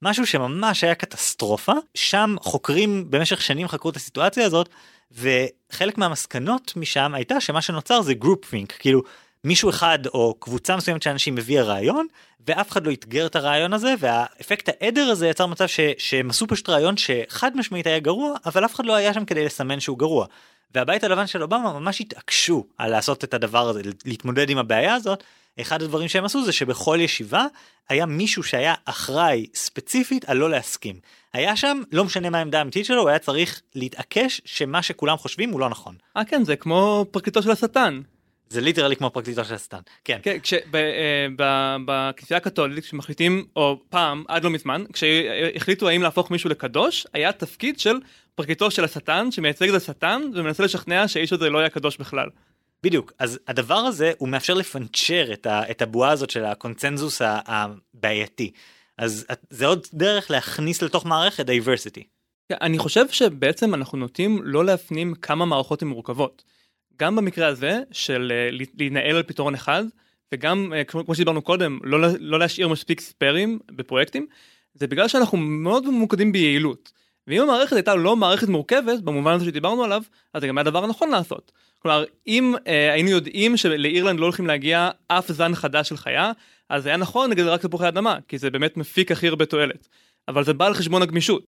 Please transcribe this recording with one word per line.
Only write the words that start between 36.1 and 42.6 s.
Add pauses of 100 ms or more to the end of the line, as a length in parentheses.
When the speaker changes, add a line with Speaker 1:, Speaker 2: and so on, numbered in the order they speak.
Speaker 2:
אה,
כן,
זה
כמו
פרקליטו
של
השטן. (480)
Speaker 1:
זה
ליטרלי
כמו
פרקליטו
של
השטן, (240)
כן.
Speaker 2:
כן,
כש-,
ב-,
אה,
ב-,
בכנסייה
הקתולית,